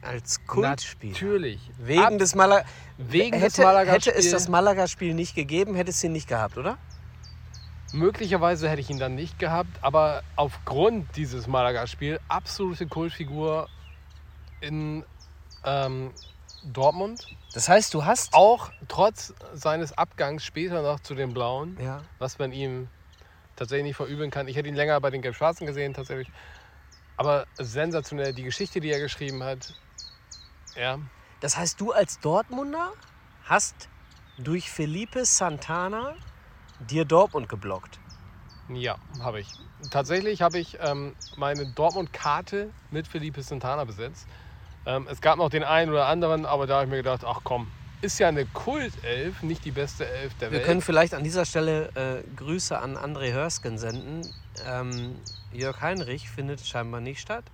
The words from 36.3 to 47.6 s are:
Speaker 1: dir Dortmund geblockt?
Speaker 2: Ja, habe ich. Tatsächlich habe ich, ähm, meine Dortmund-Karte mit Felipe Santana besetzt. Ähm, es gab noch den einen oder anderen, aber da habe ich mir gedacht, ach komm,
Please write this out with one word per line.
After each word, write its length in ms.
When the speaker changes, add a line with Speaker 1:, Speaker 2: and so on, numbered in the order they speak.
Speaker 1:
dir 260
Dortmund 440
geblockt? 500
Speaker 2:
Ja, 260
habe 200
ich. 60
Tatsächlich 500
habe 180
ich, 220
ähm, 340
meine 280
Dortmund-Karte 1040
mit 160
Felipe 360
Santana 420
besetzt. 420
Ähm, 260
es 80
gab 180
noch 120
den 160
einen 260
oder 160
anderen, 380
aber 220
da 80
habe 100
ich 40
mir 80
gedacht, 300
ach 160
komm, 240